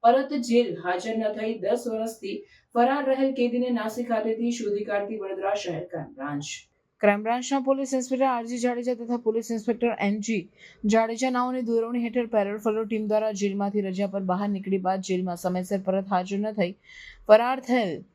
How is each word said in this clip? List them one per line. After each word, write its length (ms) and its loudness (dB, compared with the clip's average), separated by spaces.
પરત 400 4
જેલ 340 4
હાજર 380 -2
ન 80 -2
થઈ 240 -4
દસ 280 0
વર્ષથી 500 -6
ફરાર 300 4
રહેલ 280 2
કેદીને 380 0
નાસિક 400 -4
ખાતેથી 400 0
શોધી 340 -2
કાઢતી 360 -2
વડોદરા 340 -2
શહેર 300 -4
ક્રાઇમ 280 -10
બ્રાન્ચ. 380 -8
ક્રાઇમ 240 4
બ્રાન્ચના 360 0
પોલીસ 360 0
ઇન્સ્પેક્ટર 300 0
આર 180 -2
જી 180 -6
જાડેજા 360 -2
તથા 240 -4
પોલીસ 280 0
ઇન્સ્પેક્ટર 480 0
એન 220 0
જી 220 -2
જાડેજા 520 2
નાઓની 300 0
દોરવણી 400 0
હેઠળ 260 -2
પેરોલ 320 0
ફોલો 220 0
ટીમ 240 -2
દ્વારા 240 2
જેલમાંથી 540 0
રજા 260 -2
પર 120 -2
બહાર 240 0
નીકળી 360 0
બાદ 240 0
જેલમાં 340 -2
સમયસર 400 -2
પરત 320 0
હાજર 240 -2
ન 160 -4
થઈ 180 0
ફરાર 380 6
થયેલ 380 0